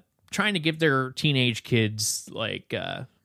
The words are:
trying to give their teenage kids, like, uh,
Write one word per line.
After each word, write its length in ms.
trying 240
to 60
give 200
their 320
teenage 500
kids, 680
like, 440
uh, 300